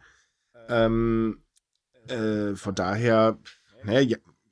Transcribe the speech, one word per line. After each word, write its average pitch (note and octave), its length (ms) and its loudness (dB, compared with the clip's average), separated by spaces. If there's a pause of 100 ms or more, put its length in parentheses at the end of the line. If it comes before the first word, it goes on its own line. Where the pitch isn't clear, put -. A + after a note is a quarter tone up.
(680)
Ähm, A2+ 720 0 (680)
äh, G#2+ 460 -4
von G2 200 -8
daher, A2 640 2 (440)
naja, A2 180 2
Ja-, A2+ 160 0 (340)